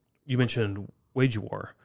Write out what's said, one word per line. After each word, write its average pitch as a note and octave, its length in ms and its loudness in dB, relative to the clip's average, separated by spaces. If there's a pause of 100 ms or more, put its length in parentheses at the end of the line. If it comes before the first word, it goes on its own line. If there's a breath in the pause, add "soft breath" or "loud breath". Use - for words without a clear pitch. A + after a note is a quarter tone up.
(240)
you B2+ 140 0
mentioned G#2 520 0 (220)
Wage B2+ 240 2
War, G2 380 -8 (100)